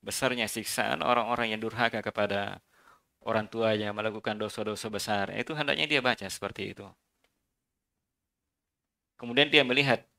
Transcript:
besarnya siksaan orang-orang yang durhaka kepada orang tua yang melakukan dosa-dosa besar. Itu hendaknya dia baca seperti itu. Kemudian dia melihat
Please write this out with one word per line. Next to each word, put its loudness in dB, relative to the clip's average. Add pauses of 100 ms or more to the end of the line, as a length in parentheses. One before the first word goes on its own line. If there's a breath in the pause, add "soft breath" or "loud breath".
besarnya 0
siksaan -2
orang-orang 2
yang -6
durhaka 0
kepada -2 (640 soft breath)
orang 0
tua 2
yang -4
melakukan -4
dosa-dosa -6
besar. -2
Itu -6
hendaknya 0
dia 4
baca 0
seperti -8
itu. -16 (2250)
Kemudian 4
dia 8
melihat 2 (140)